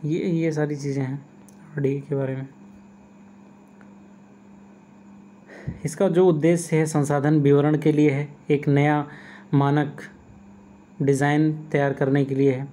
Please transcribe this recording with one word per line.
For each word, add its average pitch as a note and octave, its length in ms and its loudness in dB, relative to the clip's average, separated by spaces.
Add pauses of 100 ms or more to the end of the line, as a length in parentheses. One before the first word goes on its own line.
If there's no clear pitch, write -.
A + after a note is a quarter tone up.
ये, D3+ 140 -2
ये E3 340 -2
सारी D3+ 240 -4
चीज़ें C#3 280 -6
हैं C#3 220 -10 (460)
आरडीए C#3 280 -4
के C#3+ 140 -8
बारे C3+ 220 -6
में। C3+ 120 -12 (3250)
इसका F#3+ 240 0
जो F3+ 180 4
उद्देश्य E3 500 2
है D#3 100 2
संसाधन D3 540 0
विवरण C#3+ 380 4
के D3+ 140 2
लिए D3+ 180 4
है, C#3+ 260 -6 (140)
एक D3 180 0
नया D3 400 2 (460)
मानक C#3+ 460 0 (1000)
डिज़ाइन D3 720 0
तैयार C#3+ 200 0
करने C#3 320 0
के C#3 100 -6
लिए C3+ 180 2
है। C3 200 -4